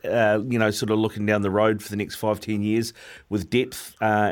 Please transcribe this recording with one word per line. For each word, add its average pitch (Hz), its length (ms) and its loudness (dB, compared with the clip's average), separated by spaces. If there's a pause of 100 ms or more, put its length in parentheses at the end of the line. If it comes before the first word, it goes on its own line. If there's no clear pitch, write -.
uh, 107 420 2
you 120 120 0
know, 110 120 2
sort 107 200 -2
of 107 80 2
looking 107 280 -2
down 104 160 2
the 101 80 0
road 107 320 2
for - 80 -16
the 104 60 -6
next 104 200 -6
five, 107 240 -2
ten 104 220 -4
years 113 300 0 (360)
with 95 220 -4
depth, - 500 -2
uh, 110 40 -2 (280)